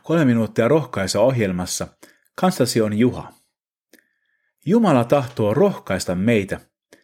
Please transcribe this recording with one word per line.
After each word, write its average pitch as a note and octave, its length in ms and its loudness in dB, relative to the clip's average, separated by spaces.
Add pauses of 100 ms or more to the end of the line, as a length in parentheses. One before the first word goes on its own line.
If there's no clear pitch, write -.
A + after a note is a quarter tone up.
kolme D#3+ 220 0
minuuttia A2+ 420 2
rohkaisua G#2 540 0
ohjelmassa F#2+ 640 -2 (480)
kanssasi C#3 460 0
on G#2+ 160 -2
Juha. B2 360 -2 (1300)
Jumala E3+ 380 4
tahtoo A#2+ 500 0
rohkaista A2 640 -2
meitä, G2 440 -2 (440)